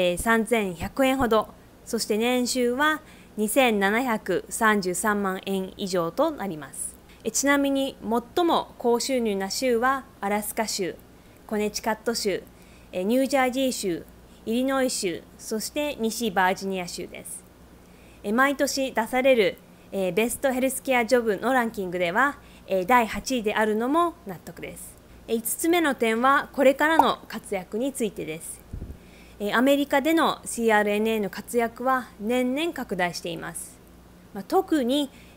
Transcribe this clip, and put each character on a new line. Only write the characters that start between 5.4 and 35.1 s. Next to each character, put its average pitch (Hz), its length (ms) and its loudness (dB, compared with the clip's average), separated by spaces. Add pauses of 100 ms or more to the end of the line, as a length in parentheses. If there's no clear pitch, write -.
円 190 300 -4
以 202 100 -4
上 175 240 0
と 294 200 0
な 208 160 -6
り 170 100 -6
ま 143 160 -12
す。 - 240 -12 (260)
え、 226 80 -4
ち - 160 0
な 285 100 6
み 277 140 2
に 269 320 -2
最 233 420 0
も 294 320 0
高 240 220 2
収 254 220 -2
入 214 160 0
な 190 140 -4
州 254 260 0
は 262 280 0 (160)
ア 202 100 -2
ラ 208 120 0
ス - 120 -10
カ 220 120 -2
州、 180 300 -6 (500)
コ 214 100 -4
ネ 208 140 -2
チ - 100 -8
カ 220 120 -2
ッ 214 40 -4
ト 233 180 -4
州、 190 280 -2 (500)
え、 185 120 -4
ニ 233 140 2
ュ 269 40 4
ー 262 60 0
ジ 277 80 0
ャ 262 120 2
ー - 40 -2
ジ 262 80 -2
ー 262 120 0
州、 180 320 -4 (420)
イ 220 60 -2
リ 247 120 0
ノ 269 180 0
イ 254 80 0
州、 170 320 -4 (160)
そ 220 220 -8
し - 100 -8
て 294 300 -6
西 220 320 -2
バ 185 180 2
ー 196 60 0
ジ 190 100 -10
ニ 190 140 -4
ア 175 80 -8
州 - 180 -10
で - 180 -16
す。 - 200 -16 (760)
え、 208 100 -4
毎 269 240 2
年 269 360 -2
出 220 140 0
さ 254 160 0
れ 262 120 6
る、 196 240 2 (340)
え 190 180 -2
ー、 - 20 -4
ベ 233 160 0
ス - 100 -6
ト 262 140 0
ヘ 254 80 -2
ル 262 100 2
ス - 120 -6
ケ 254 140 2
ア 240 100 2
ジ 254 100 4
ョ 240 60 2
ブ 214 140 0
の 233 160 -2
ラ 247 120 4
ン 226 60 -2
キ 196 140 -6
ン 180 60 -6
グ 180 80 -4
で 175 120 0
は、 262 280 2 (280)
え 190 140 0
ー、 175 60 -2
第 247 200 4
八 240 320 -4
位 214 40 -2
で 208 120 -2
あ 220 100 2
る 214 120 0
の 233 120 -2
も 339 260 2 (120)
納 190 100 -10
得 - 240 -18
で 170 160 -12
す。 - 200 -18 (320)
え、 226 60 0
五 226 80 -2
つ - 260 -2
目 349 120 2
の 285 140 0
点 226 260 0
は 269 320 2
こ 269 120 2
れ 277 100 8
か 294 140 2
ら 320 100 6
の 240 200 6 (100)
活 - 260 -8
躍 190 240 -6
に 269 140 -2
つ 240 120 -4
い 196 60 -2
て 170 140 -8
で 156 160 -10
す。 - 200 -14 (800)
え、 202 160 -2
ア 226 80 4
メ 277 120 6
リ 285 120 2
カ 277 160 2
で 311 100 2
の 294 320 4
シ 233 220 -4
ー 214 100 6
ア 208 60 6
ー - 20 0
ル 208 60 0
エ 208 100 0
ヌ 220 80 0
エ 220 80 0
ー 214 40 -2
の 190 100 -4
活 - 260 -10
躍 233 260 -2
は 254 260 0 (120)
年 247 340 0
々 330 200 -4
拡 233 200 -8
大 175 200 -2
し - 60 -10
て 175 100 -8
い 165 80 -8
ま 165 160 -12
す。 - 240 -16 (560)
ま 196 80 -8
あ、 - 40 -16
特 330 380 2
に、 277 240 0 (280)